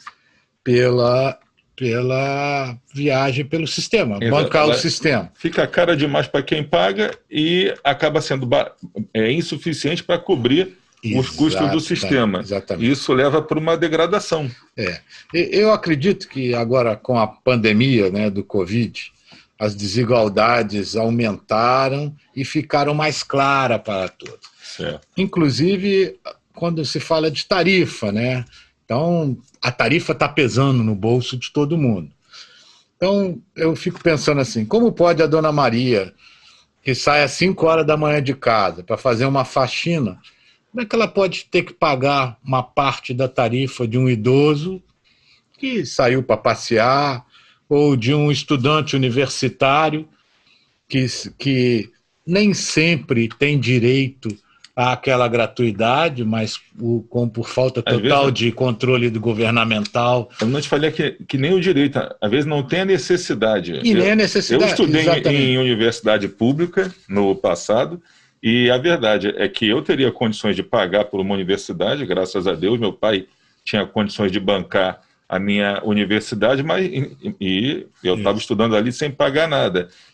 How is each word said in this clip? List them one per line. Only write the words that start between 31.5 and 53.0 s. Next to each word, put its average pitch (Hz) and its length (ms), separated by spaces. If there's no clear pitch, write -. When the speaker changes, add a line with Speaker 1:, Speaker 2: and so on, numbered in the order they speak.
Speaker 1:
todo 147 260
mundo. 107 320
Então, 190 460
eu 160 200
fico - 260
pensando 147 380
assim: 117 260
como 226 260
pode 170 300
a 160 60
Dona 156 240
Maria, 120 640
que 131 120
sai 147 280
às 135 80
cinco 180 340
horas 160 200
da 151 120
manhã 151 240
de 135 120
casa 95 500
pra 110 140
fazer 123 280
uma 139 200
faxina, 135 720
como 247 100
é 233 40
que 220 100
ela 226 120
pode - 380
ter 175 180
que - 100
pagar 139 680
uma 131 200
parte 135 500
da 127 140
tarifa 127 600
de 113 100
um 127 120
idoso 147 720
que 247 280
saiu 131 380
pra 117 120
passear, 123 880
ou 147 260
de 120 180
um 147 180
estudante 139 640
universitário 139 1120
que 131 120
s-, 120 400
que 123 500
nem 196 280
sempre 139 760